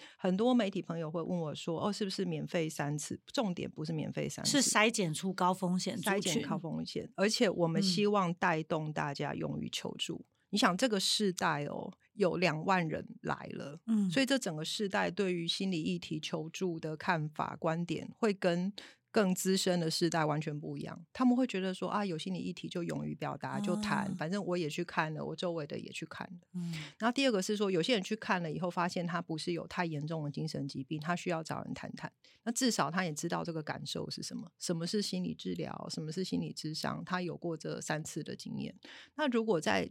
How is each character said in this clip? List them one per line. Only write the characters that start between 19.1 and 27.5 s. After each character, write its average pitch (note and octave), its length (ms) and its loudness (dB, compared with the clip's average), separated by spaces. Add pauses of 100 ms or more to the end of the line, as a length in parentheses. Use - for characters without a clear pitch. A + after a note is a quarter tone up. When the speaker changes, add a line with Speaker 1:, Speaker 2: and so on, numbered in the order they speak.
Speaker 1:
更 F#3+ 160 6
资 F#3+ 240 4
深 F3+ 220 4
的 D#3+ 100 2
世 E3+ 180 2
代 D#3+ 160 2
完 D3+ 160 2
全 D3+ 200 -2
不 D3+ 180 -6
一 - 40 -6
样， - 300 -10
他 B3+ 140 4
们 B3 100 8
会 B3+ 120 4
觉 G3 120 -2
得 F#3+ 140 0
说 F#3 160 -4
，“啊， G#3 160 0
有 F3+ 100 -2
心 F3 160 -4
理 F3+ 60 -2
议 F3 160 -4
题 E3 160 -8
就 F3 140 -4
勇 D3+ 200 -2
于 D3+ 120 -4
表 C#3+ 200 -4
达， C3+ 240 -4
就 - 180 0
谈， G#3 280 0
Speaker 2:
啊。 - 100 -4
Speaker 1:
反 D#3 160 -2
正 G3 140 -2
我 F3 100 0
也 E3+ 140 0
去 F3 140 -2
看 D#3+ 280 0
了， D3 140 -6
我 D3+ 100 -6
周 F3 180 -2
围 D#3+ 120 -4
的 D3+ 140 -6
也 - 120 -10
去 - 140 -10
看 - 220 -10
了。” F3 260 -16
Speaker 2:
嗯。 F3 180 -4 (280)
Speaker 1:
然 A3+ 100 4
后 - 20 4
第 C#4 140 4
二 C4 60 6
个 F#3+ 100 4
是 G#3+ 160 2